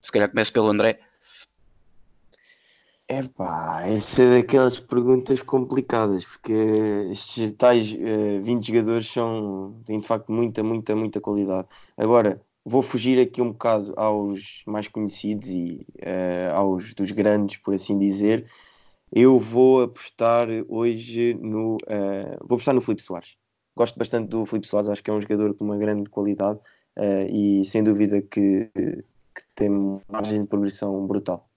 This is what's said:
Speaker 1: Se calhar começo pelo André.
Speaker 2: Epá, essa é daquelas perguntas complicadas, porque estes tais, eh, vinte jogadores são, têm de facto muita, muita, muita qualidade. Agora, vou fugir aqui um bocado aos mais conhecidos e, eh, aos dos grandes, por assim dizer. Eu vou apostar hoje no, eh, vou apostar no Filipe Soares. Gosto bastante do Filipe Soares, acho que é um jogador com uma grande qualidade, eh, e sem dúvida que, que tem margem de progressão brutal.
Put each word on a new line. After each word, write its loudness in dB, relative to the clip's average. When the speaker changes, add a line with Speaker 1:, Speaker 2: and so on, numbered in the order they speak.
Speaker 1:
Se -14
calhar 4
começo 0
pelo 2
André. 2
Speaker 2:
Epá, -6
essa 2
é 8
daquelas 2
perguntas 2
complicadas, -2
porque -8
estes -6
tais, 4
eh, -2
vinte -2
jogadores 0
são, -6
têm -6
de -16
facto -4
muita, -2
muita, -2
muita -4
qualidade. -4
Agora, 2
vou 2
fugir 0
aqui 2
um 0
bocado -2
aos -4
mais -6
conhecidos -6
e, -6
eh, -4
aos -2
dos -4
grandes, 0
por -4
assim -2
dizer. 2
Eu 8
vou 6
apostar 0
hoje 0
no, -4
eh, -4
vou 0
apostar 2
no 4
Filipe -4
Soares. -14
Gosto 0
bastante -4
do -4
Filipe -6
Soares, -2
acho -6
que -6
é 0
um 0
jogador -2
com -6
uma -4
grande -2
qualidade, -2
eh, -2
e 2
sem 0
dúvida 2
que, 0
que -8
tem 0
margem -4
de -6
progressão -4
brutal. -6